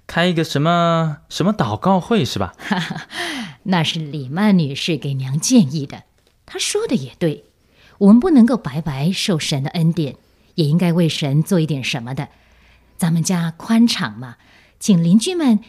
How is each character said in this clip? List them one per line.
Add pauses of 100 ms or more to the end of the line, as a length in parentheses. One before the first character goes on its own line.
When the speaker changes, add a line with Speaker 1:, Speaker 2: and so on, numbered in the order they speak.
Speaker 1:
开
一
个
什
么， (100)
什
么
祷
告
会
是
吧？ (580)
Speaker 2:
<laughs>
那
是
李
曼
女
士
给
娘
建
议
的， (420)
她
说
的
也
对， (540)
我
们
不
能
够
白
白
受
神
的
恩
典， (380)
也
应
该
为
神
做
一
点
什
么
的。 (680)
咱
们
家
宽
敞
嘛， (420)
请
邻
居
们